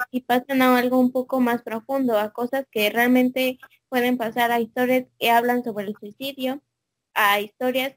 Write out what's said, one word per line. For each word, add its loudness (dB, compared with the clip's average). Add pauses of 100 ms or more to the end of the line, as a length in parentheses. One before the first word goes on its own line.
(120)
y -6
pasan 0
a 4
algo 2
un 2
poco -4
más 0
profundo, -2
a -2
cosas -6
que 0
realmente 2 (280)
pueden 0
pasar, -2
a 2
historias 0 (140)
que 0
hablan 2
sobre -6
el -8
suicidio, -8 (520)
a 2
historias -4